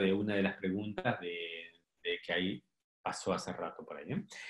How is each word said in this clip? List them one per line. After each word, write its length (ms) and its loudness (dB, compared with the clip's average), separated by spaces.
de 100 8
una 240 4
de 80 6
las 140 2
preguntas 640 0
de, 100 -4
de 220 2
que 80 0
ahí 300 2
pasó 300 -2
hace 220 0
rato 320 -6
por 100 -8
ahí, 160 -8
¿eh? 140 -2